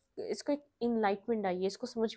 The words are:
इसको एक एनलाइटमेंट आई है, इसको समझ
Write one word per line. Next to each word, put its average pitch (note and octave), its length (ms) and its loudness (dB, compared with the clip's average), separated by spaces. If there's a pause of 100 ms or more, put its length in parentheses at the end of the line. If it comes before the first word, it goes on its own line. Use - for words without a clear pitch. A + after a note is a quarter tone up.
(180)
इसको - 340 -4
एक C#4+ 120 -2 (180)
एनलाइटमेंट G#3+ 640 2
आई F3+ 140 0
है, F#3+ 60 2
इसको G3 200 -2
समझ A3+ 300 0